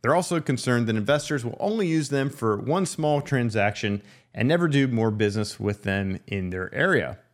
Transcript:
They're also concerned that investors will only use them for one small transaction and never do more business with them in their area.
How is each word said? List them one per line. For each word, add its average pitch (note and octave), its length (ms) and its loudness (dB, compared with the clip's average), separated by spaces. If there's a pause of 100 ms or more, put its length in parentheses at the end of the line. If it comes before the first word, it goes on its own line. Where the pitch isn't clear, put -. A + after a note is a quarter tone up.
They're C3+ 140 4
also F3 240 0
concerned B2 460 0
that A2 100 0
investors C#3 480 0
will - 160 -6
only G#3 280 -2
use D#3 200 0
them C#3 220 0
for A2 260 0
one D3+ 300 0
small D3+ 340 0
transaction G#2+ 800 0 (300)
and A2+ 160 0
never E3+ 200 4
do C#3 180 4
more A2+ 240 2
business G#2 480 0
with G2+ 240 -4
them G2 460 -2
in F#2 220 -4
their F#2 220 -6
area. C#3 460 0 (160)